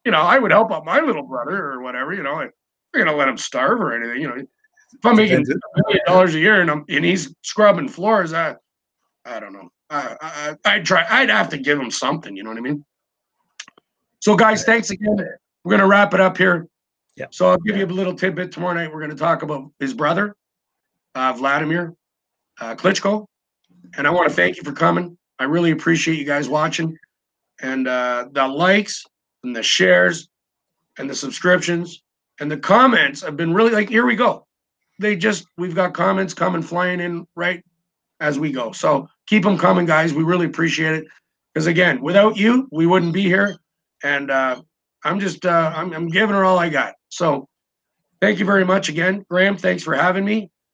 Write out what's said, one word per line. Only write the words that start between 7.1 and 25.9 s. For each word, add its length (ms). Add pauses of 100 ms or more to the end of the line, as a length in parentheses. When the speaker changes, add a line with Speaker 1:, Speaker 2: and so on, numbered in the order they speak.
Speaker 1:
scrubbing 460
floors, 440
I, 220 (680)
I 140
don't 140
know. 160 (200)
I, 320
I, 340 (100)
I'd 200
try, 240
I'd 200
have 200
to 80
give 220
him 120
something, 440
you 80
know 60
what 80
I 40
mean? 220 (1400)
So 160
guys, 280
thanks 260
again. 280 (460)
We're 80
gonna 160
wrap 260
it 80
up 160
here. 300 (480)
Speaker 2:
Yeah. 160
Speaker 1:
So 180
I'll 100
give 180
you 80
a 20
little 260
tidbit 380
tomorrow 220
night. 180
We're 100
gonna 140
talk 280
about 260 (100)
his 140
brother, 420 (800)
uh, 180
Vladimir, 600 (680)
uh, 140
Klitschko. 500 (720)
And 100
I 20
wanna 200
thank 280
you 60
for 100
coming. 440 (220)
I 60
really 260
appreciate 460